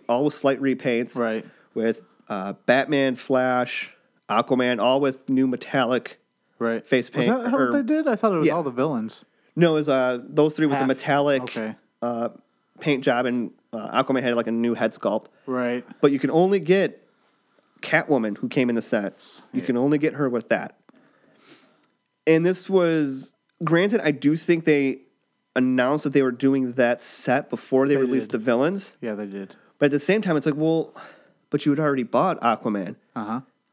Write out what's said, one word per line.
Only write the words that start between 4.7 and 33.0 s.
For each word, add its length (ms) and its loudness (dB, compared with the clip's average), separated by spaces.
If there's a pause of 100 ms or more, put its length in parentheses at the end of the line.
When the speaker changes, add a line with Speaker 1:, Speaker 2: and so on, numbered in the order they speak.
Speaker 1:
all 200 2
with 300 -2
new 180 2
metallic 720 -2 (400)
Speaker 2:
Right. 260 -2
Speaker 1:
face 260 0
Speaker 2:
Was 140 0
Speaker 1:
paint, 180 0
Speaker 2:
that 80 -2
how 60 0
Speaker 1:
or 140 0
Speaker 2:
they 120 0
did? 240 0
I 80 0
thought 180 0
it 40 0
was 100 2
Speaker 1:
Yeah. 60 2
Speaker 2:
all 100 -2
the 80 -4
villains. 540 -4 (300)
Speaker 1:
No, 160 4
it 40 2
was, 140 0
uh, 380 2
those 260 2
three 140 2
with 80 2
the 40 0
Speaker 2:
Half. 80 0
Speaker 1:
metallic, 560 0
Speaker 2:
Okay. 320 -6 (260)
Speaker 1:
uh, 280 -4 (500)
paint 240 0
job, 220 2
and, 260 -2 (220)
uh, 300 -2
Aquaman 180 0
had, 140 0
like, 120 0
a 40 -2
new 220 0
head 200 -2
sculpt. 340 -2 (200)
Speaker 2:
Right. 380 -4 (160)
Speaker 1:
But 100 4
you 80 -2
can 100 -2
only 300 4
get 420 0 (800)
Catwoman, 560 0
who 100 -6
came 220 0
in 60 0
the 60 -2
set. 600 -6 (120)
You 80 -4
Speaker 2:
Yeah. 60 -8
Speaker 1:
can 100 0
only 200 2
get 180 -2
her 140 -2
with 200 -4
that. 280 -4 (1500)
And 180 4
this 240 -2
was, 640 0 (300)
granted, 400 2
I 80 2
do 240 0
think 300 0
they 360 2 (540)
announced 500 2
that 80 -4
they 100 4
were 80 2
doing 420 0
that 260 2
set 500 -2
before 380 2
they 80 4
Speaker 2:
They 60 4
Speaker 1:
released 300 0
Speaker 2:
did. 80 -2
Speaker 1:
the 40 -8
villains. 580 0
Speaker 2:
Yeah, 140 -6
they 120 -8
did. 280 -12 (220)
Speaker 1:
But 100 4
at 40 2
the 80 0
same 220 0
time, 140 0
it's 100 -2
like, 120 0
well, 340 0 (580)
but 160 -2
you 60 4
had 80 0
already 240 0
bought 380 0
Aquaman, 540 -2 (200)